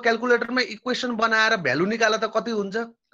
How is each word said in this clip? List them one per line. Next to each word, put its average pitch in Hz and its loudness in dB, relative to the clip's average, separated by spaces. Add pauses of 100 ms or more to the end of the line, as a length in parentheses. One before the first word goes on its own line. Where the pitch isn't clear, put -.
क्यालकुलेटरमा 240 2
equation 240 -4
बनाएर 220 2
value 151 0
निकाल 220 2
त 214 -2
कति 220 -2
हुन्छ 202 -2 (380)